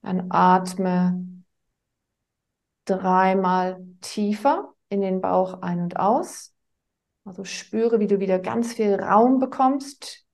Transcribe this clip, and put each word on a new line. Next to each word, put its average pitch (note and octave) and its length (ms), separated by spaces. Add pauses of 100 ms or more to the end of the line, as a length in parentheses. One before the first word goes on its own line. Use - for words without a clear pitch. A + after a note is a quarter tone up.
dann F3+ 300
atme F3+ 920 (1600)
dreimal F#3 1000 (160)
tiefer G#3+ 720 (160)
in G3+ 120
den F#3+ 200
Bauch F#3 400
ein F3 200
und F3 160
aus. B3+ 580 (720)
Also G3 180
spüre, A3+ 560
wie G#3 80
du G3 120
wieder F#3 200
ganz A3+ 340
viel G#3 220
Raum A#3+ 440
bekommst. - 960